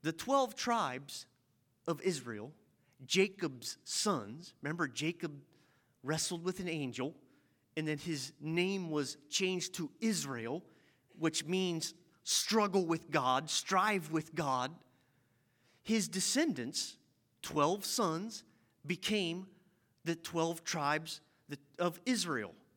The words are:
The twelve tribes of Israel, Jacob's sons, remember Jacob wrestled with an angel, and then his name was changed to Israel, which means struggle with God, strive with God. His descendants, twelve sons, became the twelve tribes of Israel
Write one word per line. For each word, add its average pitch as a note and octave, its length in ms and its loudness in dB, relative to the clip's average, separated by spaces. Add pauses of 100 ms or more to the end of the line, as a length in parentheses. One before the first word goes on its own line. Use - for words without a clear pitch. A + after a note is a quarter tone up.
The D#3+ 100 0
twelve B3 440 2
tribes D3 720 -2 (600)
of D#3+ 140 -2
Israel, A#2+ 500 -4 (540)
Jacob's F3+ 760 0
sons, D3+ 760 -2
remember D#3+ 260 0
Jacob D3+ 440 -2 (720)
wrestled D#3 400 -2
with F3+ 160 -2
an F3+ 80 -4
angel, C#3 480 -2 (640)
and D#3 100 -2
then D3+ 100 0
his D3 440 -4
name F3 480 0
was D3 280 -2 (120)
changed F#3 460 0
to D#3+ 160 -4 (100)
Israel, D3 600 -2 (540)
which D#3 280 0
means F3+ 480 0 (300)
struggle G3+ 600 4
with D#3+ 240 0
God, C#3 400 4
strive F#3+ 600 2
with D#3 240 -2
God. C3+ 360 0 (1120)
His A3 260 2
descendants, F#3 880 0 (440)
twelve D#3+ 420 2
sons, G3 600 -2 (420)
became F3+ 600 -2 (580)
the E3 100 2
twelve E3 480 -2
tribes D#3 580 0 (580)
of F3 260 2
Israel E3 480 0 (240)